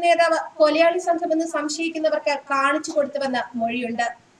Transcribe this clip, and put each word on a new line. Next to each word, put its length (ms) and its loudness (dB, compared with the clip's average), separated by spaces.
നേതാവ് 340 4
കൊലയാളി 500 4
സംഘമെന്ന് 480 0
സംശയിക്കുന്നവർക്ക് 800 -2
കാണിച്ചു 440 0
കൊടുത്തുവെന്ന് 460 -2
മൊഴിയുണ്ട്. 480 -2